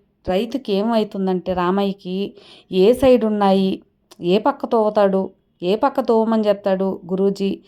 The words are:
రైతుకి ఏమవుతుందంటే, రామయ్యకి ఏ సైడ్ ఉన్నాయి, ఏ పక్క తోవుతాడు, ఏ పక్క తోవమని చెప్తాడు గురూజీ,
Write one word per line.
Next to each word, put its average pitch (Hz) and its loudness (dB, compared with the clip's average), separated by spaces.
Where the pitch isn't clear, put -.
రైతుకి 226 -4
ఏమవుతుందంటే, 196 -2
రామయ్యకి 190 -4
ఏ 190 4
సైడ్ 247 4
ఉన్నాయి, 196 0
ఏ 175 2
పక్క 277 -2
తోవుతాడు, 208 0
ఏ 185 0
పక్క 277 -2
తోవమని 226 0
చెప్తాడు 196 -2
గురూజీ, 196 -2